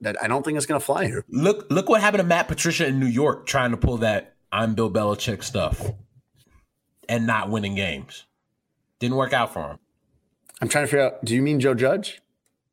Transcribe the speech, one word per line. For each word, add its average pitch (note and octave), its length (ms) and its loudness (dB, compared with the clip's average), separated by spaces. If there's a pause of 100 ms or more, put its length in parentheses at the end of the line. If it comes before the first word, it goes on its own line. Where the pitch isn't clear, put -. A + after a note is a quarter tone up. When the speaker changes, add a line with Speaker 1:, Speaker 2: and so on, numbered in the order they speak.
Speaker 1:
that, G#2 220 -4
I A2 60 -2
don't C3+ 160 0
think D3+ 120 -2
it's C#3 80 -2
gonna D3 160 0
fly F3 260 0
here. - 220 -4
Speaker 2:
Look, F#3+ 420 0
look F#3 200 0
what A3 100 6
happened G3+ 220 4
to F3 40 2
Matt E3+ 220 2
Patricia D#3+ 380 0
in C3+ 120 0
New C3 80 2
York B2 400 2
trying B2+ 260 0
to A2+ 40 -2
pull B2 220 2
that G#2+ 360 0 (160)
"I'm A2 240 0
Bill A2 160 0
Belichick" G#2 540 -2
stuff F#2 460 -2 (1160)
and A#2 180 0
not G#2+ 240 0
winning G2+ 240 -2
games. D#2+ 500 -6 (720)
Didn't A#2+ 180 -2
work C3 180 0
out A#2+ 180 0
for D#2 200 -8
him. - 60 -16 (840)
Speaker 1:
I'm A#2 60 -2
trying D3 160 0
to C3 60 -4
figure C#3+ 140 2
out, - 200 -2
do A2+ 100 -2
you C3 80 2
mean D3 180 2
Joe C3 140 2
Judge? C3+ 480 -2 (500)